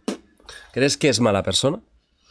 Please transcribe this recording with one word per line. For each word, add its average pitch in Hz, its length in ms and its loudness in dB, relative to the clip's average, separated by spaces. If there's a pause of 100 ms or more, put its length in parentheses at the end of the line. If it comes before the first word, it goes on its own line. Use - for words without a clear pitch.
(720)
¿Crees 131 240 0
que 156 120 2
es 117 120 2
mala 101 220 2
persona? 131 380 -2 (500)